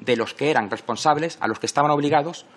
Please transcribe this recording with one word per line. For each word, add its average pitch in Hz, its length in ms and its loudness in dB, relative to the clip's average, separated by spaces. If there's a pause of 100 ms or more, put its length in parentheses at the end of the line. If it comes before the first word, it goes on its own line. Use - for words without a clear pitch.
de 120 160 0
los 110 180 -4
que 143 160 0
eran 117 180 0
responsables, 147 720 -2
a 110 60 -2
los 110 140 -2
que 147 60 -6
estaban 147 260 2
obligados, 147 540 0 (100)